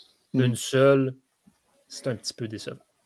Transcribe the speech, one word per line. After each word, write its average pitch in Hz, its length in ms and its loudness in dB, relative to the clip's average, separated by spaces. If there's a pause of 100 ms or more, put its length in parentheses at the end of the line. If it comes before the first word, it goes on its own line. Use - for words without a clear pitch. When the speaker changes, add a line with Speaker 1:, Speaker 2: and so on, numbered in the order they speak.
(340)
Speaker 1:
Hmm. 131 80 2
Speaker 2:
Une 123 140 2
seule, 135 600 2 (720)
c'est - 200 -14
un 123 80 -2
petit - 180 -10
peu 120 140 -8
décevant. 107 360 -14 (220)